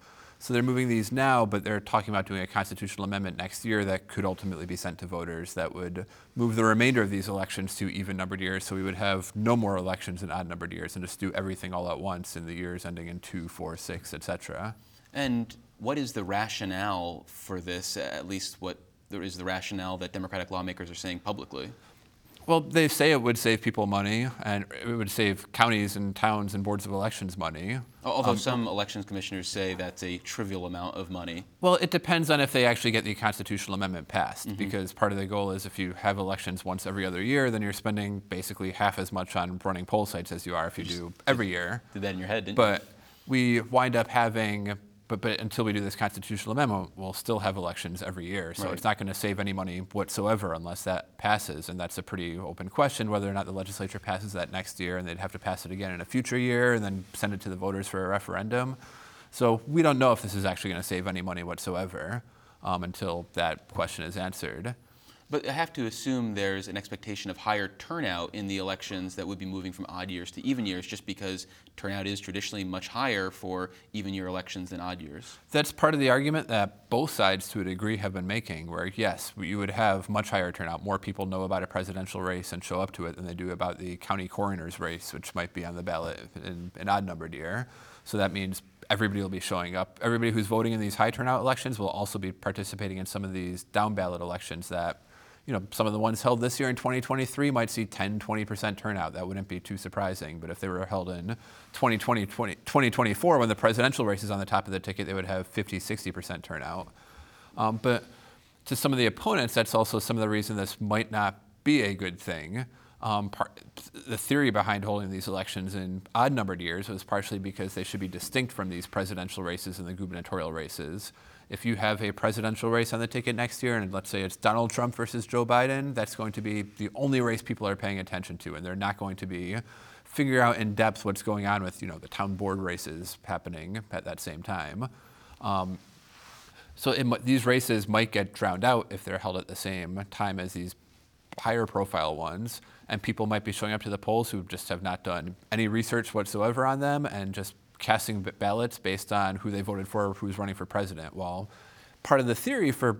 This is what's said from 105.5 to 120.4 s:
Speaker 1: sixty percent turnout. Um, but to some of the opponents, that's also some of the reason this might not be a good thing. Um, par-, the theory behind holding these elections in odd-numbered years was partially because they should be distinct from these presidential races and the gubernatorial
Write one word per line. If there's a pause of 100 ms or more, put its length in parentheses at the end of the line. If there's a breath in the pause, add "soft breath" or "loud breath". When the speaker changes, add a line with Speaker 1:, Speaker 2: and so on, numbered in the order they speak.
Speaker 1:
sixty
percent
turnout. (680 loud breath)
Um,
but (600 loud breath)
to
some
of
the
opponents,
that's
also
some
of
the
reason
this
might
not (240)
be
a
good
thing. (360 loud breath)
Um,
par-, (560)
the
theory
behind
holding
these
elections
in (120)
odd-numbered
years
was
partially
because
they
should
be
distinct
from
these
presidential
races
and
the
gubernatorial